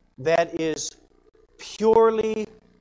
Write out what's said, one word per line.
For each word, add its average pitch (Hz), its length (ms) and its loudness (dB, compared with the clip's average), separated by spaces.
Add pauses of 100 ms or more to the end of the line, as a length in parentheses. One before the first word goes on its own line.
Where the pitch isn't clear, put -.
(180)
that 165 420 -2
is 156 300 -4 (680)
purely 220 920 0 (340)